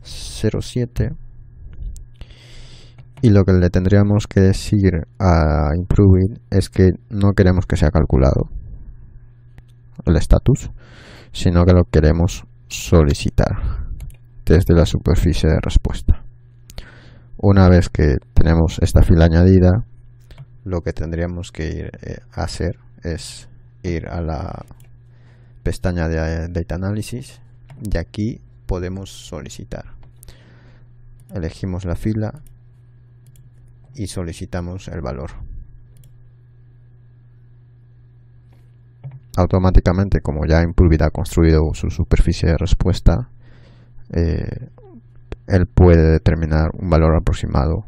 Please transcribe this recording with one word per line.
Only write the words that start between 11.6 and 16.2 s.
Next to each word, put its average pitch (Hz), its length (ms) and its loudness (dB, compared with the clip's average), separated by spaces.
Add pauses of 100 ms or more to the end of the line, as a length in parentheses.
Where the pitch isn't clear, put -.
que 90 80 6
lo 87 120 6
queremos 82 600 0 (240)
solicitar - 1200 0 (580)
desde 85 280 4
la 80 120 4
superficie - 640 0
de 82 100 0
respuesta. - 600 0 (1120)